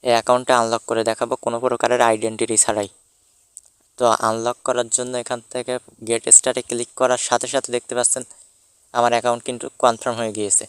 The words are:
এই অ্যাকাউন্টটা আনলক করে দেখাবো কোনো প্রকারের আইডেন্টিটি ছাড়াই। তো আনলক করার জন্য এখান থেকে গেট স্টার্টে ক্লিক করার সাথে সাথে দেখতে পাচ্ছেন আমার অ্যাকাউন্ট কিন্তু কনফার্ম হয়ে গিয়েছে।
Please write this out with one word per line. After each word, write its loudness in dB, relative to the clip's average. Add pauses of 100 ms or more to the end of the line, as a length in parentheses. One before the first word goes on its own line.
এই 0
অ্যাকাউন্টটা 2
আনলক 0
করে 0
দেখাবো -2 (100)
কোনো -2
প্রকারের 2 (100)
আইডেন্টিটি -2
ছাড়াই। -2 (1080)
তো 0 (240)
আনলক -2 (100)
করার 0
জন্য -4 (120)
এখান -6 (120)
থেকে -6 (340)
গেট 0 (120)
স্টার্টে 2
ক্লিক -4 (100)
করার 2
সাথে 0
সাথে -2
দেখতে -6
পাচ্ছেন 0 (760)
আমার 4
অ্যাকাউন্ট 0
কিন্তু -8 (160)
কনফার্ম 2
হয়ে -4
গিয়েছে। 0